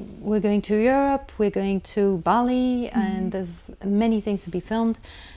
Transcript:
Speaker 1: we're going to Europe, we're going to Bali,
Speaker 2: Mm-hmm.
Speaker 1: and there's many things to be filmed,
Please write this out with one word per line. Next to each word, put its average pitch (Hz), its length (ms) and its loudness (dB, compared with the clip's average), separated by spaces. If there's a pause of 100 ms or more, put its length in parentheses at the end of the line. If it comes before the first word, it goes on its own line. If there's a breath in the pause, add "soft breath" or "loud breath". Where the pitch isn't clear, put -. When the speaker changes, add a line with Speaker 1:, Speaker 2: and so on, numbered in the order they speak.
(220)
Speaker 1:
we're 208 180 0
going 208 240 2
to 208 120 0
Europe, 277 600 2
we're 208 140 2
going 196 300 0 (120)
to 202 320 2
Bali, 247 640 2
Speaker 2:
Mm-hmm. 240 100 0
Speaker 1:
and 185 320 0
there's 180 380 -8 (160)
many 214 340 2
things 202 260 -2
to 180 40 -10
be 175 100 -4
filmed, 226 380 -2 (400 loud breath)